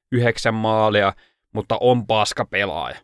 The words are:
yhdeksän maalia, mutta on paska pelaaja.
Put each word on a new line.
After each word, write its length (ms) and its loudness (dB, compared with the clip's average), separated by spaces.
yhdeksän 420 0
maalia, 580 2
mutta 280 -4
on 260 2
paska 380 0
pelaaja. 600 -4